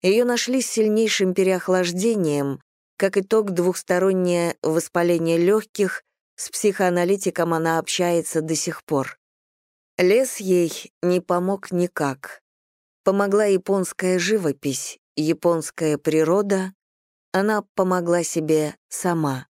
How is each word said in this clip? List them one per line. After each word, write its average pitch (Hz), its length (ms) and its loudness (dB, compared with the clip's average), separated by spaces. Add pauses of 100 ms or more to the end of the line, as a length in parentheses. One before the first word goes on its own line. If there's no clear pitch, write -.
Ее 208 220 4
нашли 247 360 0
с 226 100 -4
сильнейшим 214 640 2
переохлаждением, 180 1300 0 (360)
как 196 200 0
итог 202 360 0
двухстороннее 180 1080 0
воспаление 165 760 0
легких, 196 640 0 (340)
с - 140 -14
психоаналитиком 180 1040 0
она 165 240 0
общается 170 640 0
до 160 120 -2
сих - 300 -6
пор. 135 340 -4 (760)
Лес 214 420 2
ей 180 540 -2 (100)
не 180 180 0
помог 180 500 -4
никак. 160 720 -4 (600)
Помогла 202 400 2
японская 185 760 0
живопись, 170 800 -2 (160)
японская 156 840 0
природа, 190 720 0 (600)
она 202 300 0 (120)
помогла 175 500 0
себе 156 520 0 (120)
сама. 156 640 -2